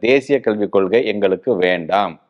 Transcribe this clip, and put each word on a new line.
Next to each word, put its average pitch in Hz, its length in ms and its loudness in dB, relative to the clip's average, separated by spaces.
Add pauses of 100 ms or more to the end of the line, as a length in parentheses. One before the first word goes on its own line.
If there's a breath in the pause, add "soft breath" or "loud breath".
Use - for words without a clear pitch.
தேசிய 135 400 2
கல்விக் 107 320 -2
கொள்கை 98 320 2
எங்களுக்கு 101 520 -2
வேண்டாம். 90 720 -2